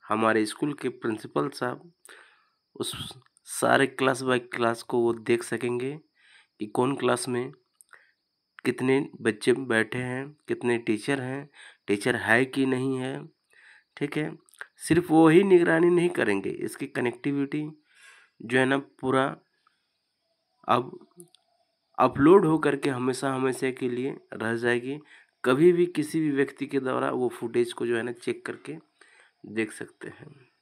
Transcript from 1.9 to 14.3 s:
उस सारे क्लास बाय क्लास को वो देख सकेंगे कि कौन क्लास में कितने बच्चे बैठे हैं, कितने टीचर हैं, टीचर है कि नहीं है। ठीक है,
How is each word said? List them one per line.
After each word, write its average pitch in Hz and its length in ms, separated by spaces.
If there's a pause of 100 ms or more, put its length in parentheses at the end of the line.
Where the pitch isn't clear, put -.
उस - 440 (260)
सारे 123 420
क्लास 135 340
बाय 127 180
क्लास 117 420
को - 180
वो 117 140
देख 117 300
सकेंगे 120 580 (580)
कि 107 60
कौन 131 300
क्लास 123 340
में 123 220 (1120)
कितने 127 440 (120)
बच्चे 110 320
बैठे 120 440
हैं, 127 400 (100)
कितने 120 300
टीचर 117 440
हैं, 135 280 (380)
टीचर 104 280
है 110 300
कि 135 200
नहीं 131 320
है। 143 420 (580)
ठीक 143 200
है, 160 200 (400)